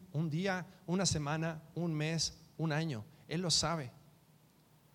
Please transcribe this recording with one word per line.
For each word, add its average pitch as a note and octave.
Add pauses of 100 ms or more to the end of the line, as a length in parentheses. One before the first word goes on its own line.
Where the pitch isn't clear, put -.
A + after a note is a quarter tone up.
(140)
un D#3+
día, F3+ (220)
una F3+
semana, D#3+ (140)
un E3
mes, D#3 (220)
un D#3+
año. D3 (240)
Él E3
lo E3+
sabe. D#3 (1040)